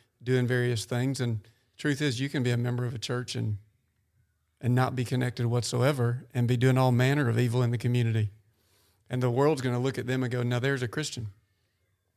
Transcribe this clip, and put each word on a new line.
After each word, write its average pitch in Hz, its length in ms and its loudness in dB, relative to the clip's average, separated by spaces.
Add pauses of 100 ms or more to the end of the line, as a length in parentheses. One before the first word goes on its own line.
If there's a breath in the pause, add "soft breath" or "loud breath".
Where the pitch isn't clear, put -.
(220 soft breath)
doing 127 240 2
various 123 400 0
things. 127 340 -2
And 120 200 -2 (400 soft breath)
truth 143 220 0
is, 131 200 0
you 139 80 -2
can 143 140 -2
be 123 80 2
a 120 60 2
member 123 280 -2
of 120 80 -4
a 117 60 -8
church 123 360 -6
and, 110 220 -2 (1040)
and 123 140 2
not 127 200 2
be 127 80 -2
connected 123 440 -2
whatsoever 120 840 0
and 123 140 2
be 123 100 2
doing 131 200 4
all 131 140 4
manner 127 360 2
of 113 120 2
evil 123 240 2
in 117 80 2
the 120 80 0
community. 113 500 0 (800)
And 127 140 -2
the 123 80 2
world's 139 300 2
gonna 123 180 -2
look 131 180 -2
at 120 80 -6
them 131 160 -2
and 123 100 -4
go, 123 120 -2
"Now 120 160 0
there's 131 240 0
a 120 40 -2
Christian." 123 420 -8 (880)